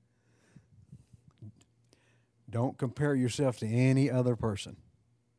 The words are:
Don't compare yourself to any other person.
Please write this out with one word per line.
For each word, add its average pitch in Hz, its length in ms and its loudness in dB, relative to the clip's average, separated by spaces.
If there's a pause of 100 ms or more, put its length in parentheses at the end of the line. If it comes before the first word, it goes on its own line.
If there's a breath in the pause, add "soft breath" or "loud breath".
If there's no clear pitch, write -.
(2500 soft breath)
Don't 117 280 -2
compare 143 380 -2
yourself 127 440 0
to 113 80 -6
any 131 440 4
other 123 260 0
person. 110 400 -6 (640)